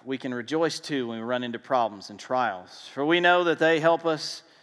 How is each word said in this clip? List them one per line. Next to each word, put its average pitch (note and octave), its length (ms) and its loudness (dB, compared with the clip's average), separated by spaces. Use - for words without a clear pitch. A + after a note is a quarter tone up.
"We C3 140 -6
can B2+ 160 -6
rejoice D3 460 -2
too C3 280 -4
when A2+ 100 -6
we A2+ 60 -8
run B2 200 -2
into A#2 160 -8
problems A2 500 -2
and G2+ 80 -14
trials, A2 720 -4
for C3+ 120 -4
we E3 160 4
know F3 240 6
that D#3+ 160 2
they D#3+ 200 4
help E3 240 4
us, D#3 380 -4